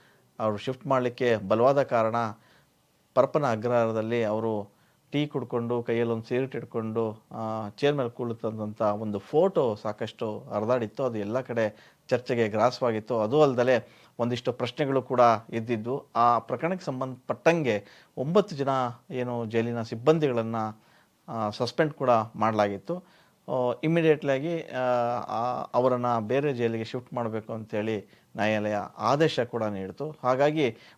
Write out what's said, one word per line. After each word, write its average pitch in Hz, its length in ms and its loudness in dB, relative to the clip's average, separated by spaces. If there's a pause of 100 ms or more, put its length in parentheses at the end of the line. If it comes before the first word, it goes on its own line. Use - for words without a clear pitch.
(400)
ಅವ್ರು 107 160 -2
ಶಿಫ್ಟ್ 131 300 -8
ಮಾಡಲಿಕ್ಕೆ 123 500 2
ಬಲವಾದ 113 460 4
ಕಾರಣ, 113 340 0 (1000)
ಪರಪ್ಪನ 135 320 4
ಅಗ್ರಹಾರದಲ್ಲಿ 113 800 0
ಅವರು 107 480 -2 (380)
ಟೀ 147 160 -2
ಕುಡ್ಕೊಂಡು, 120 560 -4
ಕೈಯಲ್ಲಿ 117 320 0
ಒಂದು 113 100 -6
ಸಿಗರೇಟ್ 127 280 -2
ಹಿಡ್ಕೊಂಡು, 113 800 -6
ಆ, 110 360 -6
ಚೇರ್ 143 260 0
ಮೇಲೆ 127 160 -2
ಕುಳಿತಂಥ 110 720 -6
ಒಂದು 104 360 0
ಫೋಟೋ 151 560 0
ಸಾಕಷ್ಟು 110 640 -8
ಹರಿದಾಡಿತ್ತು. 117 680 -2
ಅದು 113 140 -2
ಎಲ್ಲ 107 220 -2
ಕಡೆ 117 540 -4 (140)
ಚರ್ಚೆಗೆ 117 400 0
ಗ್ರಾಸವಾಗಿತ್ತು. 113 720 0
ಅದು 117 220 4
ಅಲ್ದಲೆ 123 640 2 (120)
ಒಂದಿಷ್ಟು 120 340 -2
ಪ್ರಶ್ನೆಗಳು 135 500 -2
ಕೂಡ 127 180 0 (300)
ಇದ್ದಿದ್ದು. 117 560 -4 (100)
ಆ 120 220 6
ಪ್ರಕರಣಕ್ಕೆ 160 460 -4
ಸಂಬಂಧಪಟ್ಟಂಗೆ 131 1000 0 (320)
ಒಂಬತ್ತು 175 400 0
ಜನ 135 120 -2 (420)
ಏನು 123 360 -4
ಜೈಲಿನ 117 360 -2
ಸಿಬ್ಬಂದಿಗಳನ್ನ, 120 760 0 (720)
ಆ, 110 220 -4
ಸಸ್ಪೆಂಡ್ 143 420 -2
ಕೂಡ 127 180 0 (240)
ಮಾಡಲಾಗಿತ್ತು. 110 880 -2 (260)
ಆ, 123 360 0
ಇಮಿಡಿಯೇಟ್ಲಿ 156 480 4
ಆಗಿ, 160 300 -2
ಆ, - 180 -8 (400)
ಆ, 123 440 -4 (100)
ಅವರನ್ನ 123 440 2
ಬೇರೆ 131 360 0
ಜೈಲಿಗೆ 117 300 -2
ಶಿಫ್ಟ್ 123 300 -10
ಮಾಡಬೇಕು 110 380 -6
ಅಂತೇಳಿ 110 480 -4 (360)
ನ್ಯಾಯಾಲಯ 107 400 0 (220)
ಆದೇಶ 139 420 2
ಕೂಡ 117 240 -2
ನೀಡಿತು. 104 580 -6
ಹಾಗಾಗಿ 131 540 2 (220)